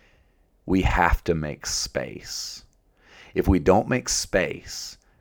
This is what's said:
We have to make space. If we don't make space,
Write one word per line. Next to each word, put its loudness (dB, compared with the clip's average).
We 2
have 2
to 2
make -6
space. -8
If 0
we 4
don't 4
make -2
space, -4